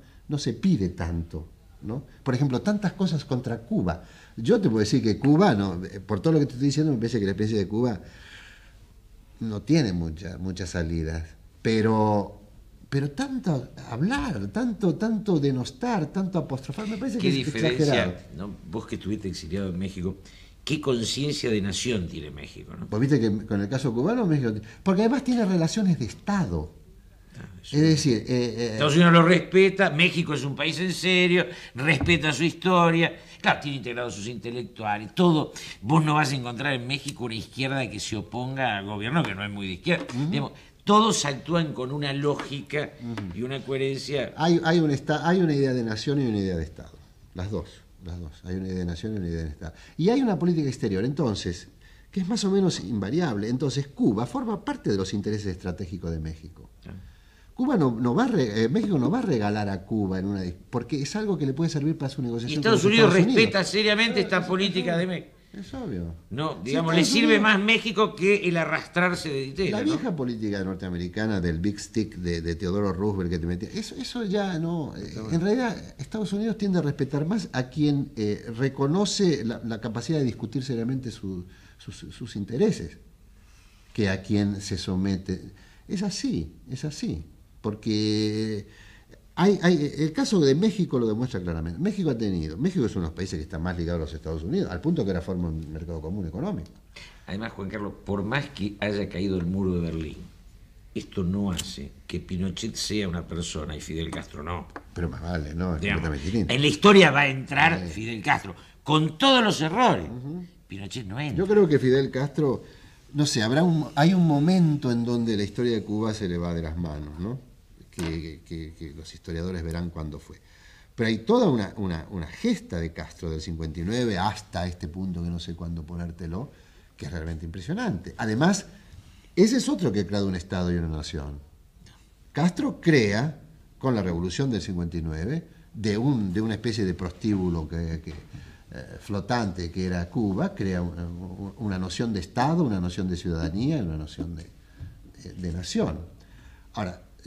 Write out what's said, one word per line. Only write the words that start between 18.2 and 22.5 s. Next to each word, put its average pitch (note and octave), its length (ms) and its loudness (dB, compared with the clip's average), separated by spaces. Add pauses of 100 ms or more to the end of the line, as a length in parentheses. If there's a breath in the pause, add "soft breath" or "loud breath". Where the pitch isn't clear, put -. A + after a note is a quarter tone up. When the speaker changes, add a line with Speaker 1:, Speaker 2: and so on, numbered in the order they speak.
Speaker 2:
¿no? G2 200 -8 (140)
Vos G#2 160 -6
que A2+ 100 -6
estuviste G2+ 320 -6
exiliado F2+ 420 -6
en F2 80 -6
México, F#2 380 -4 (480 loud breath)
qué D3+ 180 -2
conciencia C3 680 -2
de G#2+ 120 2
nación F#2+ 460 -2
tiene D2+ 220 -10
México, - 460 -14